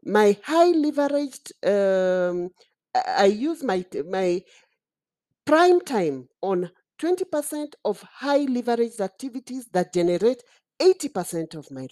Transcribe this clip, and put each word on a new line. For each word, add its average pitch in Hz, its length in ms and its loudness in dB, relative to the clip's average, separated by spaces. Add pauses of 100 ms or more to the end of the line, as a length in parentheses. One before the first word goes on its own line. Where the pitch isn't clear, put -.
my 208 380 4
high 339 300 4
leveraged, 285 800 -2 (140)
um, 185 800 0 (460)
I, - 300 0
I - 20 -
use 254 360 -2
my, 185 220 -4 (240)
my 185 340 -2 (1000)
prime 349 380 4
time 151 460 -4 (120)
on 180 300 -2 (280)
twenty 359 260 -2
percent 294 600 -6
of 208 160 -4
high 285 460 -2
leveraged 233 540 -2
activities 247 720 -10
that 180 200 -2
generate 180 500 0 (380)
eighty 349 280 4
percent 165 460 -6
of 151 160 -16
my 131 220 -12